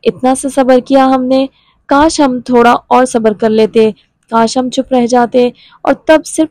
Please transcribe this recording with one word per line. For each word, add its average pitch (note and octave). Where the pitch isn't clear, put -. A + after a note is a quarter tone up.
इतना B3+
सा C4+
सब्र B3+
किया C4
हमने? C4
काश D4+
हम B3+
थोड़ा A#3+
और B3+
सब्र A3
कर A3
लेते, G#3+
काश A3+
हम B3+
चुप C4
रह B3
जाते, B3
और -
तब D#4
सिर्फ -